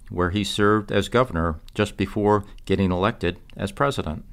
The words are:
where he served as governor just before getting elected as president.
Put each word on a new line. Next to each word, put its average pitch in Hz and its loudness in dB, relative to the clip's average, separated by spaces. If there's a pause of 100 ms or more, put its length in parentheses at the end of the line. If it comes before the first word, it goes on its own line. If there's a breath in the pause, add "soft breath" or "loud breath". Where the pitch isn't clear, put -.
where 90 0
he 101 0
served 104 2
as 98 0
governor 85 0 (140)
just 104 0
before 104 2 (200 loud breath)
getting 95 2
elected 92 0 (180)
as 98 -4
president. 120 -2